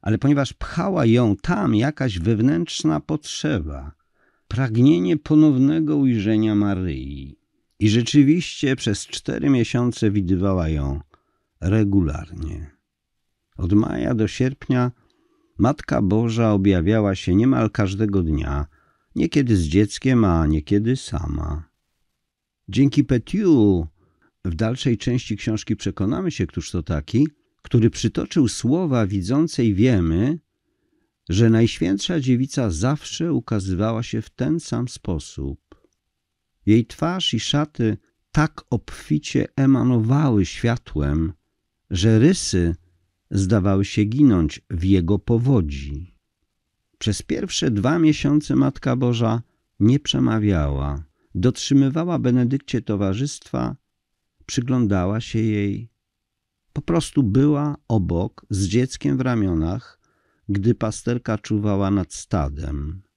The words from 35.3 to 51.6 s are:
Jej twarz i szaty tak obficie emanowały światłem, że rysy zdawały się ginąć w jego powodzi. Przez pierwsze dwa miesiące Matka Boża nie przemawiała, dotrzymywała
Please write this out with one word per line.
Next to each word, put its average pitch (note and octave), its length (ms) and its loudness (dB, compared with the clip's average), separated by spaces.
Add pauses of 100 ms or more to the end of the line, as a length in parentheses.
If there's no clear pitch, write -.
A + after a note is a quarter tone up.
Jej A2 200 4
twarz F3 480 -4
i A2+ 60 -2
szaty B2+ 580 -2 (340)
tak - 380 0
obficie - 840 -4
emanowały B2+ 880 2
światłem, D#2+ 880 -2 (560)
że A2 300 4
rysy F#2+ 560 2 (540)
zdawały G2 560 0
się - 180 -2
ginąć G#2+ 680 2
w E2+ 140 -4
jego F#2+ 360 2
powodzi. E2+ 960 -2 (840)
Przez - 240 -4
pierwsze - 500 -2
dwa A#2+ 280 0
miesiące D3 560 2
Matka C3+ 400 0
Boża A#2+ 460 0 (380)
nie B2 200 4
przemawiała, E2 1040 0 (320)
dotrzymywała C#3 840 0